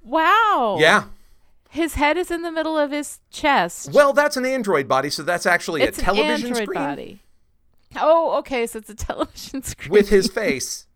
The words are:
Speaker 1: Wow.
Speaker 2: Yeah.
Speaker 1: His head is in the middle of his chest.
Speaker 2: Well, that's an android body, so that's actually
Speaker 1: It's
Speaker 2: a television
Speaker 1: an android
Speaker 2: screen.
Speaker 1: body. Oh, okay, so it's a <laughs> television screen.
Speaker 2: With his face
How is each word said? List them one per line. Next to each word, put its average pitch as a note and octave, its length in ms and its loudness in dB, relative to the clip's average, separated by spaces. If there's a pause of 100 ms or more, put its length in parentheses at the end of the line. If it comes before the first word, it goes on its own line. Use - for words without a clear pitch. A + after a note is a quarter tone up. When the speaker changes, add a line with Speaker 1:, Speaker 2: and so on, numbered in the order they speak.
Speaker 1:
Wow. D#4+ 760 2
Speaker 2:
Yeah. E3+ 260 6 (640)
Speaker 1:
His D#4 240 -4
head D4 240 2
is F4+ 120 -4
in E4+ 120 -6
the E4+ 100 -8
middle D#4+ 260 -4
of C#4+ 120 0
his D4 300 -8 (100)
chest. G3+ 640 -2
Speaker 2:
Well, C#4 200 6
that's C#4+ 240 2
an B3+ 80 -4
android G3+ 420 0
body, C3+ 220 0
so D3+ 140 -6
that's F3 240 -2
actually E3+ 360 0
Speaker 1:
It's A3 160 -2
Speaker 2:
a - 40 -2
television A3 460 0
Speaker 1:
an B3 40 -4
android A3 140 -2
Speaker 2:
screen. F#4+ 80 -8 (100)
Speaker 1:
body. C#3+ 360 -10 (760)
Oh, D4+ 440 2
okay, A#3+ 260 -4
so A3 140 -12
it's G#3+ 100 -20
a G#3 40 -16
<laughs> - 0 -
television - 680 -8
screen. - 280 -12
Speaker 2:
With G3+ 200 4
his G3 180 4
face D#3+ 680 -6